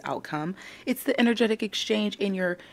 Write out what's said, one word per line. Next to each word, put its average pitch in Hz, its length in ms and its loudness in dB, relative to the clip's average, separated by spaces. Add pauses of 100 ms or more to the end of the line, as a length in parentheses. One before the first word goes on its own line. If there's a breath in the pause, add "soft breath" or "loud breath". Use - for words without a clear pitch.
outcome. 151 500 -4 (320 loud breath)
It's 254 160 -2
the - 160 0
energetic 226 460 4
exchange 208 520 0
in 202 160 0
your, 180 260 0 (140 loud breath)